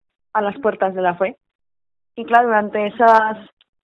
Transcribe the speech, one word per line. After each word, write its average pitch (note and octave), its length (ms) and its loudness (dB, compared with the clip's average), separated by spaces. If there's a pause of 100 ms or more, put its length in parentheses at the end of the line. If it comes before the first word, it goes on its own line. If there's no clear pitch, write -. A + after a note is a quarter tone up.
(320)
a G#3+ 100 -2
las G3+ 180 -6
puertas G3+ 340 -2
de F#3 80 -4
la F3+ 140 0
fe. F#3+ 200 -4 (800)
Y A#3 80 -10
claro, A#3 240 2
durante G#3 380 -2
esas A3 520 2 (480)